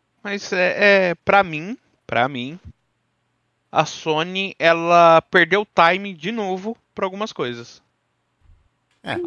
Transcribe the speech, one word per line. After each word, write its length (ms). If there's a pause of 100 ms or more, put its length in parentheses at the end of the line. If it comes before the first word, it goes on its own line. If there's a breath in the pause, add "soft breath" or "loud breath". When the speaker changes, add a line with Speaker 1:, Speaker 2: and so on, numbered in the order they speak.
(240)
Speaker 1:
mas 300
é, 560
é, 60
pra 280
mim, 320 (300)
pra 240
mim, 300 (1120)
a 120
Sony, 760
ela 640
perdeu 380
o 40
time 480
de 180
novo 460 (160)
pra 100
algumas 300
coisas. 480 (1200)
Speaker 2:
É. 240